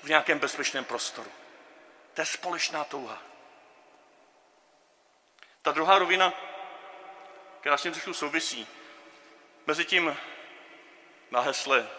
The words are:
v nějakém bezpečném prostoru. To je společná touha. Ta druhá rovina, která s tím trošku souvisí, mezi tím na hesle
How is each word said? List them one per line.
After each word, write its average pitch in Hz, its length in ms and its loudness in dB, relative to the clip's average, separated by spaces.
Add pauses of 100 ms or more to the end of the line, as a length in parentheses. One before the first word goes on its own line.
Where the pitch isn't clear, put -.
v 143 60 -10
nějakém 151 300 4
bezpečném 135 460 -2
prostoru. - 460 -6 (840)
To - 60 0
je 151 60 0
společná 165 580 -2
touha. 117 340 -8 (2500)
Ta 151 100 2
druhá 165 260 6
rovina, 185 340 4 (1300)
která 147 160 4
s - 60 -4
tím 170 100 -2
trošku 165 220 -6
souvisí, 147 520 -2 (1000)
mezi 156 180 0
tím 165 320 2 (1120)
na 123 100 4
hesle 131 480 2 (100)